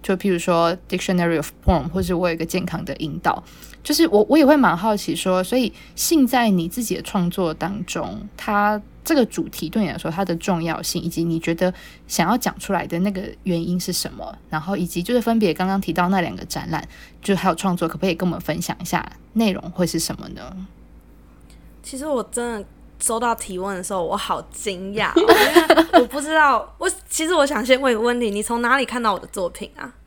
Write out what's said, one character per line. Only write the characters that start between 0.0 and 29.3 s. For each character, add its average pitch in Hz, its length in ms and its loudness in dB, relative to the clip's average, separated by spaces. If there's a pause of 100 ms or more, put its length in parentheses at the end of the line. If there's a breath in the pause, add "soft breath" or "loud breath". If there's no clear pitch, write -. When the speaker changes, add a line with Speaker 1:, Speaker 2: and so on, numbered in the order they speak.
Speaker 1:
就 190 140 0
譬 190 160 0
如 170 60 0
说 170 380 2 (120)
Dictionary 175 480 0
of 147 140 -4 (140)
Porn， 170 260 4
或 185 120 -2
是 175 120 -2
我 175 140 0
有 165 60 0
一 - 20 -6
个 165 100 -4
健 175 180 -4
康 165 180 -6
的 139 140 -8
引 160 220 -8
导， - 260 -2 (380 loud breath)
就 294 120 -2
是 330 140 4
我， 214 200 6
我 285 100 6
也 302 60 8
会 294 120 8
蛮 196 180 4
好 208 220 0
奇 - 180 -4
说， 185 300 0
所 233 120 -2
以 240 160 0 (220 loud breath)
性 294 320 2
在 240 220 2
你 175 180 4
自 240 160 -6
己 214 140 -4
的 - 60 -8
创 175 280 -2
作 170 220 -2
当 180 320 -6
中， 180 420 -8 (100)
它 208 440 0 (240)
这 226 100 0
个 247 100 6
主 - 240 -4
题 - 200 -10
对 196 160 0
你 160 40 0
来 - 80 -6
说 175 140 -6
它 185 140 -2
的 180 100 -2
重 170 260 -2
要 165 220 -4
性， 170 180 -4
以 170 80 -4
及 165 140 -4
你 165 160 0
觉 165 160 -2
得 185 180 0 (360 loud breath)
想 170 200 0
要 233 80 2
讲 - 220 -4
出 - 140 -6
来 170 120 -2
的 165 140 -6
那 196 140 0
个 185 100 -6 (220)
原 170 240 -2
因 180 100 0
是 180 140 -4
什 - 200 -4
么？ - 240 -14 (140)
然 156 100 -2
后 185 160 -4
以 175 80 0
及 170 160 -4
就 233 140 -2
是 240 60 4
分 226 180 2
别 180 160 2
刚 185 140 0
刚 196 120 0
提 214 120 -4
到 175 160 2
那 190 120 2
两 123 140 -4
个 87 120 -10
展 139 260 -8
览， 151 120 -4 (380 loud breath)
就 202 140 0
还 185 120 0
有 160 60 2
创 180 220 0
作， 170 100 -2
可 - 80 -4
不 156 60 -8
可 190 100 2
以 165 60 -2
跟 185 120 0
我 - 20 2
们 175 100 -6
分 160 200 -4
享 - 200 -6
一 180 40 -8
下 - 240 -4 (260)
内 220 180 2
容 - 180 -6
会 180 160 0
是 165 100 -4
什 160 220 -2
么 - 120 -14
呢？ 185 360 -14 (1160 loud breath)
Speaker 2:
其 - 120 -12
实 269 80 -8
我 285 160 0 (120)
真 240 120 -4 (160)
的 196 60 -12 (320)
收 226 220 0
到 240 120 2
提 190 280 -6
问 190 160 -4
的 180 80 -8
时 202 80 -6
候， 180 120 -2
我 185 120 -2
好 - 260 -4 (100)
惊 196 440 -8
讶 202 140 0
哦， - 60 -8
因 349 760 6
为 349 80 10
我 240 60 4
不 285 140 -6
知 311 140 -2
道， 285 420 4
我， 370 140 -2 (180)
其 - 160 -4
实 330 80 0
我 294 140 6
想 214 180 -2
先 254 160 6
问 262 120 2
一 - 20 4
个 214 60 0
问 240 180 2
题： 240 100 0
你 202 140 -2
从 233 180 -2
哪 240 160 2
里 269 80 0
看 240 160 -4
到 220 120 2
我 180 80 -2
的 - 80 -16
作 180 200 -4